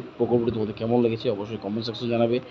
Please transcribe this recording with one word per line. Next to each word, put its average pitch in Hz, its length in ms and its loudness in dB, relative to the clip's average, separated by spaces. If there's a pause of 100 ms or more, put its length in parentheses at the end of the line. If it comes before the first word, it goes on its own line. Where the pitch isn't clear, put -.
(180)
প্রকল্পটি 117 340 2
তোমাদের 110 220 -2
কেমন 113 280 2
লেগেছে 113 280 2
অবশ্যই 104 320 -4
কমেন্ট 107 240 -4
সেকশনে 117 240 -6
জানাবে। 117 300 2 (120)